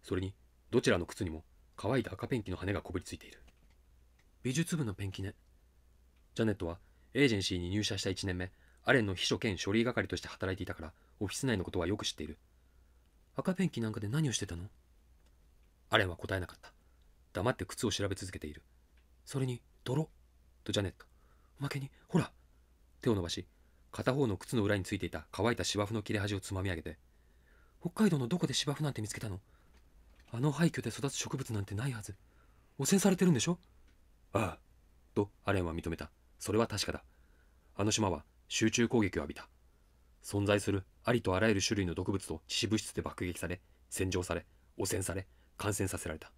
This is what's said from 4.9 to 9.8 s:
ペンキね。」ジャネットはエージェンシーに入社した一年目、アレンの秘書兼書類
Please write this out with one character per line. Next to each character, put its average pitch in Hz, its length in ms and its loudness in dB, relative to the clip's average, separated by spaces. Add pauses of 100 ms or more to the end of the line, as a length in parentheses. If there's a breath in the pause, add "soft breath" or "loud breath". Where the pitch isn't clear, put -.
ペ 101 140 -6
ン 92 40 -4
キ 95 120 -8
ね。」 101 100 -6 (1000)
ジ 117 80 2
ャ - 20 6
ネ 110 60 4
ッ 98 40 2
ト 87 120 -4
は 82 120 -6 (340 soft breath)
エ 139 120 6
ー - 20 6
ジ 113 80 4
ェ - 40 2
ン 92 40 0
シ 92 120 0
ー - 40 0
に 87 100 -2
入 104 140 2
社 101 140 -2
し - 60 -4
た 101 60 0
一 95 180 -2
年 90 100 0
目、 92 140 -6 (320 soft breath)
ア 117 80 4
レ 131 100 8
ン 107 40 2
の 92 100 0
秘 - 100 -2
書 - 140 2
兼 101 180 0
書 - 140 -2
類 113 140 4